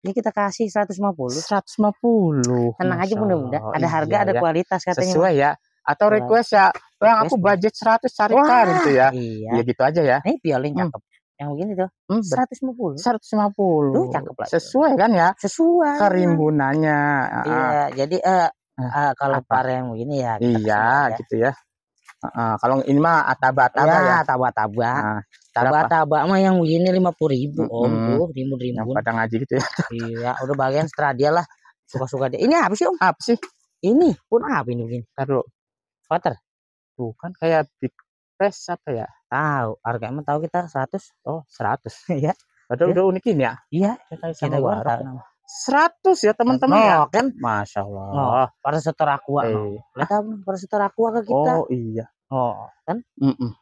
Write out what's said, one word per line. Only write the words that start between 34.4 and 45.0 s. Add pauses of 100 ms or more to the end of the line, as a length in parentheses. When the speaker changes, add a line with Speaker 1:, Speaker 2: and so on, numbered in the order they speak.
Speaker 1:
apa
ini
begini?
Speaker 2:
Ntar
dulu. (640)
Speaker 1:
Water? (540)
Speaker 2:
Bukan,
kayak (100)
Big (420)
Press
apa
ya? (180)
Speaker 1:
Tahu,
harga
emang
tahu
kita
seratus. (100)
Speaker 2:
Oh,
seratus.
Speaker 1:
<laughs>
Iya. (320)
Speaker 2:
Padahal
Speaker 1:
Iya.
Speaker 2:
udah
unik
ini
ya? (160)
Speaker 1:
Iya, (160)
Speaker 2:
Kita
Speaker 1:
kita
Speaker 2:
sama
Speaker 1:
gua
Speaker 2:
warok
Speaker 1:
tahu
Speaker 2:
ya.